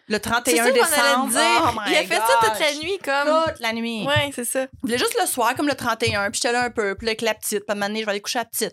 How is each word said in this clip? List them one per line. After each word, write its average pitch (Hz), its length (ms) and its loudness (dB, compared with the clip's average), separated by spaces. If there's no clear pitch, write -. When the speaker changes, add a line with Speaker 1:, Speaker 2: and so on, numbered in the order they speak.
Speaker 1:
le 208 100 0
trente 233 300 0
et - 100 4
un 233 60 2
Speaker 2:
C'est 247 80 4
ça - 60 4
qu'on 440 60 6
allait 311 180 2
Speaker 1:
décembre. 269 260 2
Speaker 2:
te 220 40 -2
dire. 294 440 4
Speaker 1:
Oh 220 100 -6
my 185 60 0
Speaker 2:
Il - 40 4
a 175 60 2
fait 185 140 -2
ça 427 100 0
toute 453 100 4
Speaker 1:
gosh. - 100 -4
Speaker 2:
la 294 220 2
nuit, 370 220 -4
comme 294 480 2
Speaker 1:
Toute 320 80 -12
la 226 120 -2
nuit. 226 340 -4
Speaker 2:
Ouais, 277 280 2
c'est 240 100 -6
ça. 262 180 -2
Speaker 1:
Il 262 60 -6
voulait 233 160 -2
juste 466 220 0
le - 60 2
soir, 240 280 0
comme 294 140 -2
le 269 60 0
trente 226 280 -4
et 226 140 0
un, 202 140 0
puis - 120 -6
j'étais 240 100 0
là 247 120 2
un 240 60 -2
peu, 208 260 -2
puis 226 100 -6
là, 220 40 0
avec 220 120 -4
la 214 120 0
petite. 214 260 -6
Puis 202 80 -18
à 214 40 -2
un - 40 0
moment 202 120 -2
donné, 214 120 -4
je 220 60 -4
vais 208 60 -4
aller 202 80 -4
coucher - 200 -6
la 226 60 -4
petite. - 260 -6